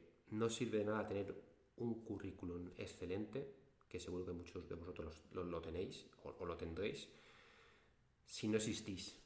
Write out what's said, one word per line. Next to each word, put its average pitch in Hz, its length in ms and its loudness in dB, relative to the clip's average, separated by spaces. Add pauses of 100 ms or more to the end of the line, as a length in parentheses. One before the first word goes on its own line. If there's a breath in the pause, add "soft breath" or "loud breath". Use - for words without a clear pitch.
(300)
no 110 200 6
sirve 113 280 4
de 104 80 6
nada 104 200 4
tener 98 300 2 (400)
un 117 300 2
currículum 92 720 -2
excelente, 95 760 -2 (360)
que 90 100 -4
seguro 90 260 -2
que 90 60 0
muchos 85 380 -4
de 92 60 -2
vosotros 82 580 -6
lo, 90 100 2
lo 85 180 0
tenéis 80 460 -2 (160)
o, - 60 -6 (100)
o 92 60 -2
lo 85 100 0
tendréis, 82 540 0 (1160 loud breath)
si - 220 -2
no 107 80 8
existís, 104 720 0